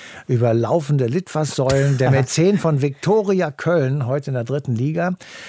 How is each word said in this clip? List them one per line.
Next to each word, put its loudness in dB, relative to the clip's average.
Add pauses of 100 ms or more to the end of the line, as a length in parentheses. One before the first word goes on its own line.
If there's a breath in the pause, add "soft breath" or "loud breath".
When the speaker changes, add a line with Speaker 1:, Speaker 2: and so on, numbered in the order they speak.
(280 loud breath)
Speaker 1:
über 2
laufende 2
Litfaßsäulen. 0
Der 4
Speaker 2:
<laughs> 4
Speaker 1:
Mäzen 2
von 0
Viktoria 0
Köln, 0
heute -4
in -4
der -2
dritten -4
Liga, -2 (320 loud breath)